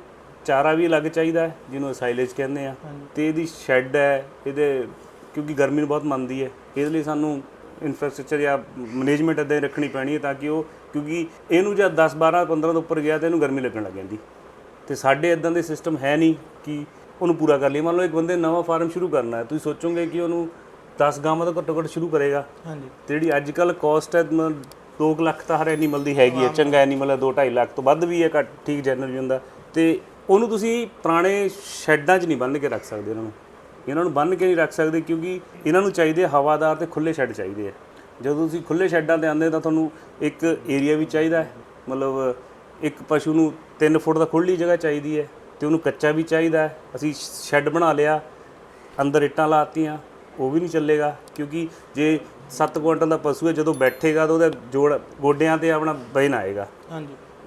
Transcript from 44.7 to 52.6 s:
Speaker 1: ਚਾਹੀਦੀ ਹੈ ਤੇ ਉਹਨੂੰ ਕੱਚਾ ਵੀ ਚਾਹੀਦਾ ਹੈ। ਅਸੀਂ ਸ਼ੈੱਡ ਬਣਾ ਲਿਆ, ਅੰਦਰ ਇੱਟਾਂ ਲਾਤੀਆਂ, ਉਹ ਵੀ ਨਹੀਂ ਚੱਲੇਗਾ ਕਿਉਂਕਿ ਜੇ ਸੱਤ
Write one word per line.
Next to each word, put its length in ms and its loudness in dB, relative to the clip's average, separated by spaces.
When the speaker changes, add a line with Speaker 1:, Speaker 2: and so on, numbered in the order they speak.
Speaker 1:
ਚਾਹੀਦੀ 420 -2
ਹੈ 100 -4
ਤੇ 60 -2
ਉਹਨੂੰ 140 2
ਕੱਚਾ 300 0
ਵੀ 120 0
ਚਾਹੀਦਾ 360 2
ਹੈ। 200 0
ਅਸੀਂ 220 -4
ਸ਼ੈੱਡ 520 -2
ਬਣਾ 240 2
ਲਿਆ, 280 2
ਅੰਦਰ 220 2
ਇੱਟਾਂ 260 0
ਲਾਤੀਆਂ, 500 0
ਉਹ 120 -2
ਵੀ 100 2
ਨਹੀਂ 100 -4
ਚੱਲੇਗਾ 460 0
ਕਿਉਂਕਿ 340 -6
ਜੇ 260 2
ਸੱਤ 280 -2